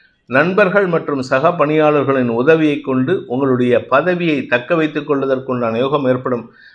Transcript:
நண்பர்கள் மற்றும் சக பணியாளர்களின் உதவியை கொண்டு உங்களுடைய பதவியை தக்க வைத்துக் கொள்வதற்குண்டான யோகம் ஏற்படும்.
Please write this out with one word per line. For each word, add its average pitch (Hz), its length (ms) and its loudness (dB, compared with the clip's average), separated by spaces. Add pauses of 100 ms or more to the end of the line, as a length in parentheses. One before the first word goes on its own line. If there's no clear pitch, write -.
(260)
நண்பர்கள் 185 640 2
மற்றும் 151 340 -2
சக 139 320 0
பணியாளர்களின் 147 760 2
உதவியை 143 520 2
கொண்டு 131 460 -2
உங்களுடைய 123 580 0
பதவியை 156 600 0
தக்க 123 300 -2
வைத்துக் 151 360 -2
கொள்வதற்குண்டான 131 640 -2
யோகம் 135 280 0
ஏற்படும். 127 460 -2 (240)